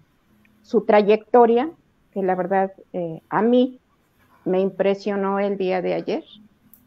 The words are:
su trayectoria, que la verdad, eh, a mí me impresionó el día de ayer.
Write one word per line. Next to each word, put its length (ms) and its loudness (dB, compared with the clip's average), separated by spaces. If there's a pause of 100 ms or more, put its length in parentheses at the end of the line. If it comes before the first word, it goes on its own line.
(600)
su 240 -2
trayectoria, 840 4 (440)
que 100 -6
la 120 0
verdad, 360 -2 (220)
eh, 260 -8 (100)
a 120 0
mí 360 2 (680)
me 160 0
impresionó 760 -2
el 180 -2
día 240 -2
de 140 -4
ayer. 280 -6 (640)